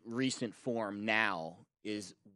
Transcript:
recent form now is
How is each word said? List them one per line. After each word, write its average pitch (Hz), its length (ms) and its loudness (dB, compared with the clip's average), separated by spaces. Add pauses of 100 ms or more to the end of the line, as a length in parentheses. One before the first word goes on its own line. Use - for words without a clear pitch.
recent 117 500 -2
form 107 500 -2
now 101 520 2 (260)
is 104 320 -4 (220)